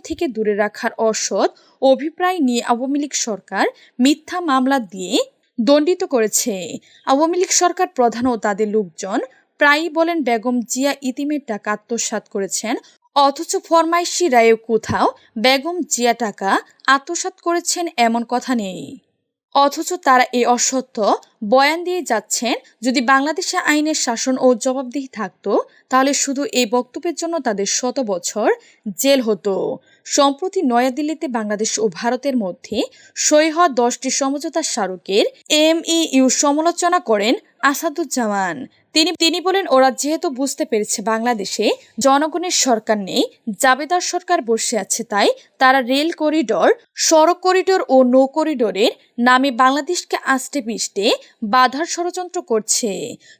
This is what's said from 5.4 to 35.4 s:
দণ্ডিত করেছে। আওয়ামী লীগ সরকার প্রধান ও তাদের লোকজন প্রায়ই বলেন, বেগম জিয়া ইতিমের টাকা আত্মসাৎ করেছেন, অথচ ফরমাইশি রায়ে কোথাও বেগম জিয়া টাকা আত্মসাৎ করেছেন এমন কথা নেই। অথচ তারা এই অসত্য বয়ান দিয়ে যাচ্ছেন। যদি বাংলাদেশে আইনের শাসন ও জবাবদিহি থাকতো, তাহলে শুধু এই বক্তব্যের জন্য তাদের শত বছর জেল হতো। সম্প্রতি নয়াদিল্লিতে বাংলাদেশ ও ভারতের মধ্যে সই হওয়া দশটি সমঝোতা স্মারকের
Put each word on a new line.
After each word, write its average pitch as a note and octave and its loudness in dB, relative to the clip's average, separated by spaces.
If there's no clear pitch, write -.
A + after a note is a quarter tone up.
দণ্ডিত D4 2
করেছে। A3 -2
আওয়ামী D#4+ 2
লীগ F4+ 0
সরকার F4 0
প্রধান A#3 0
ও B3 0
তাদের G#3+ -2
লোকজন G3 -4
প্রায়ই D4+ 2
বলেন, E4 0
বেগম A#3+ 0
জিয়া C4 -2
ইতিমের C#4+ -4
টাকা G#3 -8
আত্মসাৎ A3 -6
করেছেন, G#3 -6
অথচ C#4+ 0
ফরমাইশি E4+ 0
রায়ে A3+ 6
কোথাও A3 0
বেগম C4+ 0
জিয়া A#3+ 0
টাকা G3+ -4
আত্মসাৎ E4 -2
করেছেন E4+ -2
এমন A#3 2
কথা B3 -2
নেই। F#3+ -6
অথচ C#4+ 2
তারা B3+ 6
এই B3 2
অসত্য A#3+ 0
বয়ান C4+ 4
দিয়ে F4+ -4
যাচ্ছেন। B3 -2
যদি B3+ 0
বাংলাদেশে D4+ 0
আইনের D4+ 2
শাসন B3+ -2
ও B3+ 4
জবাবদিহি C4 -6
থাকতো, G3+ -8
তাহলে C4+ 2
শুধু C#4 -4
এই B3 0
বক্তব্যের B3 -4
জন্য E4 -6
তাদের G3+ -4
শত B3 -4
বছর G#3 -4
জেল C#4 2
হতো। G#3 -2
সম্প্রতি C#4+ 0
নয়াদিল্লিতে C4+ -2
বাংলাদেশ G#3+ -4
ও G#3+ 0
ভারতের B3 -2
মধ্যে G3+ -4
সই D#4 2
হওয়া E4+ 2
দশটি B3 -2
সমঝোতা D4 -4
স্মারকের G3 -2